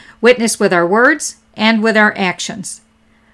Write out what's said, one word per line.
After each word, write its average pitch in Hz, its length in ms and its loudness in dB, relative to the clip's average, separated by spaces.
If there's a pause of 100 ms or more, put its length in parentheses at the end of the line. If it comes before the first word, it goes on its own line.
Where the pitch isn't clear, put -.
(220)
witness 226 360 2
with 196 140 0
our 175 140 2
words 254 500 0 (180)
and 214 280 0
with 220 160 2
our 214 180 2
actions. - 640 -8 (540)